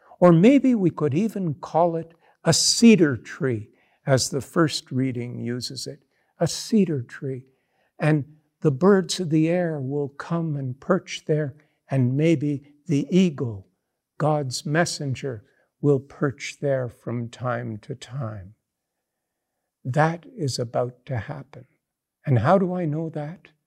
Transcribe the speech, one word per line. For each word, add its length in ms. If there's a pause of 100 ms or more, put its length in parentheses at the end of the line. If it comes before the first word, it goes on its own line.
(180)
or 140
maybe 420
we 160
could 240
even 400
call 400
it 200 (280)
a 100
cedar 640
tree, 520 (360)
as 240
the 120
first 500
reading 480
uses 480
it, 140 (400)
a 80
cedar 520
tree. 440 (560)
And 240 (360)
the 120
birds 480
of 100
the 180
air 320
will 280
come 480
and 240
perch 460
there, 280 (340)
and 280
maybe 580 (140)
the 200
eagle, 600 (500)
God's 480
messenger, 800 (360)
will 200
perch 600
there 280
from 400
time 540
to 120
time. 600 (1300)
That 420 (100)
is 220
about 480
to 120
happen. 480 (580)
And 140
how 200
do 160
I 100
know 260
that? 380 (180)